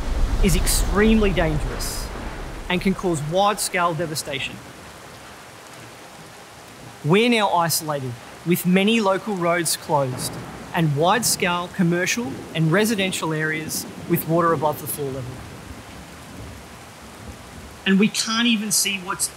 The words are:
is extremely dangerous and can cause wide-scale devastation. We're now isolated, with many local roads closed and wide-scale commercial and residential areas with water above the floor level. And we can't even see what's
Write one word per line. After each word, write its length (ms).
is 140
extremely 760
dangerous 760
and 100
can 140
cause 300
wide-scale 680
devastation. 640
We're 240
now 220
isolated, 600
with 180
many 380
local 320
roads 420
closed 560
and 200
wide-scale 800
commercial 560
and 200
residential 600
areas 540
with 180
water 240
above 280
the 80
floor 180
level. 240
And 140
we 80
can't 400
even 240
see 260
what's 380